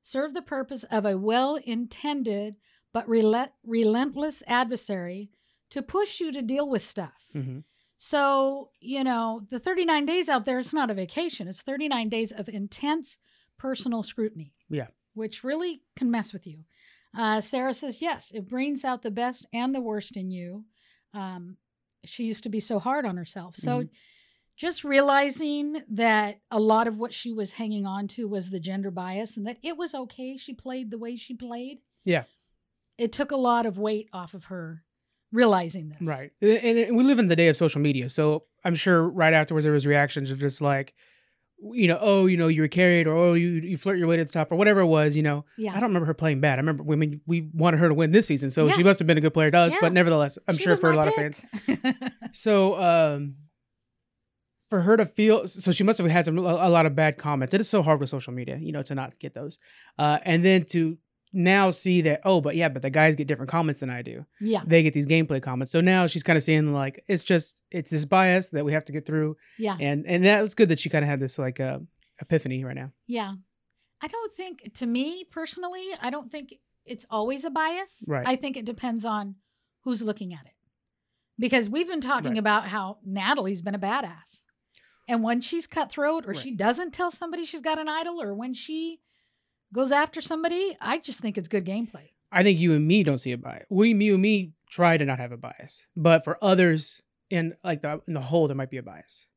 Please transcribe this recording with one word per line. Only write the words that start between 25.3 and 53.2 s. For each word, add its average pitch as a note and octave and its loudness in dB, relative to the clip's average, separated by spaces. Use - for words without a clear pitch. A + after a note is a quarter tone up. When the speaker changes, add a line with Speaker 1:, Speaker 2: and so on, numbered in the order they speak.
Speaker 1:
that G#3+ 0
a A3 0
lot A3 4
of G#3+ -6
what A#3+ -6
she A#3 -10
was G#3 -6
hanging G#3+ -6
on G3 -6
to A#3 -8
was F#3+ -6
the F#3+ -6
gender F#3+ -6
bias F#3 -8
and G#3 -8
that A#3+ -10
it E4 -8
was E4+ -8
okay C4 -12
she C4 -16
played B3+ -10
the A3+ -10
way A#3 -10
she B3 -14
played. B3 -12
Speaker 2:
Yeah. E3 0
Speaker 1:
It A#3 -2
took C#4+ -4
a C#4 -2
lot A#3+ 2
of F#3+ -6
weight G#3+ -4
off F3 -14
of E3 -18
her E3 -12
realizing F#3 2
this. D#3 -6
Speaker 2:
Right. C#3+ -6
And, G#3 6
and, A#3 4
and A#3 2
we B3 6
live C4 6
in G#3 6
the E3+ 6
day E3 6
of D3+ 4
social D3+ 2
media. C3+ 0
So D3+ 0
I'm F3 0
sure E3+ 4
right D#3+ 4
afterwards D#3 2
there D3+ 4
was C#3+ 2
reactions C#3+ 2
of C3+ -6
just C#3+ -2
like, C#3 -2
you G#3+ 4
know, E3 2
"Oh, G3 6
you F#3 4
know, E3 2
you D#3+ 2
were D#3 2
carried," F3 4
or, D#3 2
"Oh, E3+ 4
you, E3+ 2
you E3+ -4
flirt F#3+ -2
your E3+ 2
way E3 4
to E3 2
the D3+ -6
top," D#3 0
or E3+ -2
whatever G3+ 4
it F#3 6
was, D3+ 4
you D#3 2
know. D3 0
Speaker 1:
Yeah. G#3+ -4
Speaker 2:
I G3 -2
don't A#3 0
remember F3 0
her D#3 -2
playing D3+ 0
bad. C#3+ 2
I C3+ -2
remember, D3 -2
I D3+ 2
mean, D3+ 0
we E3 -2
wanted D#3+ 4
her E3+ 6
to D3+ 4
win D#3 2
this G#3 6
season, C#3 0
so D3+ 4
Speaker 1:
Yeah. F#3+ 4
Speaker 2:
she F3 4
must G3 8
have D#3+ 0
been D#3+ 6
a D3+ 4
good D#3 4
player D#3 4
to E3+ 6
us, E3+ 6
Speaker 1:
Yeah. G4 0
Speaker 2:
but E3+ 4
nevertheless, E3 4
I'm F3 2
Speaker 1:
She D3 -2
Speaker 2:
sure F3+ 2
Speaker 1:
was E3 4
Speaker 2:
for E3 4
a D#3 6
Speaker 1:
my D3+ 4
Speaker 2:
lot D3+ 4
of D3 0
Speaker 1:
pick. D3+ -2
Speaker 2:
fans. B3+ -4
Speaker 1:
<laughs> A3+ -14
Speaker 2:
So, G3 2
um, D3+ 2